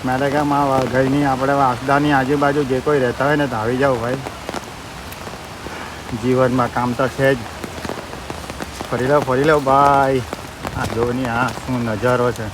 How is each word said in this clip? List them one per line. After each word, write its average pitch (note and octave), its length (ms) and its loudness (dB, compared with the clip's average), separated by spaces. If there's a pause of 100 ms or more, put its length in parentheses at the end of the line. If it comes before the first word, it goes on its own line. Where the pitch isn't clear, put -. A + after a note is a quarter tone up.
મેં B2+ 140 0
તો C#3 120 2
કેમ D3 220 2
આ C#3+ 120 4
વઘઈની C3+ 600 2
આપણે C3+ 280 2
વાંસદાની C#3 600 2
આજુબાજુ C#3+ 520 2
જે C3 160 0
કોઈ D3 180 2
રહેતા B2 260 0
હોય D3 120 4
ને D3 100 2
તો B2 100 -4
આવી A2+ 200 0
જાઓ C3+ 200 4
ભાઈ. A#2+ 200 -2 (2000)
જીવનમાં B2+ 520 2
કામ B2 180 0
તો B2+ 160 0
છે C3+ 260 2
જ. B2+ 40 -2 (1500)
ફરી B2 160 -2
લો, D3 140 4
ફરી C3 240 0
લો D3+ 160 4
ભાઈ. C#3 640 4 (540)
આ B2+ 80 -4
જો A2+ 280 -2
ને B2+ 160 -2
આ A#2+ 180 0
શું A#2+ 380 -4
નજારો A#2+ 480 2
છે. A2 220 -6